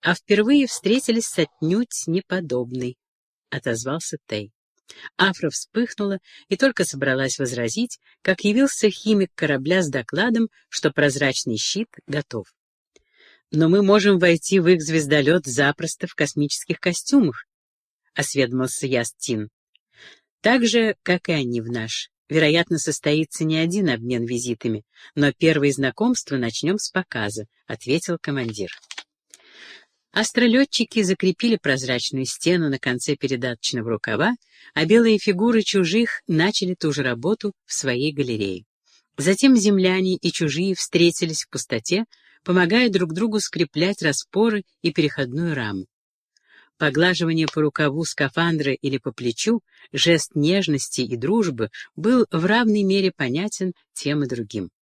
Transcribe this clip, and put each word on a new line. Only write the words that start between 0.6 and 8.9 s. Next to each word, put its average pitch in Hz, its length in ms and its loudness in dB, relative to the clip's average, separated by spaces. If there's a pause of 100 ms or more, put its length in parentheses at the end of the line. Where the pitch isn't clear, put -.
встретились 226 600 0
с - 120 -6
отнюдь 175 680 -2
неподобной, 127 920 -4 (520)
отозвался 131 760 -6
Тей. 107 260 -8 (640)
Афра 190 320 0
вспыхнула 202 720 -4 (300)
и 190 80 -2
только 262 280 2
собралась 135 540 -2
возразить, 123 600 -4 (220)
как 190 220 0
явился 214 480 2